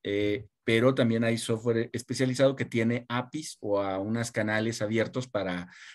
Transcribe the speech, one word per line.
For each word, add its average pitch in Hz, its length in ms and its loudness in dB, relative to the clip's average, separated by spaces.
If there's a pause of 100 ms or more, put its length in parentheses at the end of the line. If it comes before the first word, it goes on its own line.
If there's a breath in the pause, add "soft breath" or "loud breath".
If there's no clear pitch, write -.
eh, 104 420 0 (180)
pero 117 300 4
también 117 300 2
hay 117 160 2
software 113 520 0
especializado 131 640 2
que - 100 -4
tiene 120 440 0
apis 123 520 -6
o 101 200 0
a 95 160 -2
unos 113 340 -2
canales 110 520 -2
abiertos 110 440 -2
para 90 440 -4 (220 loud breath)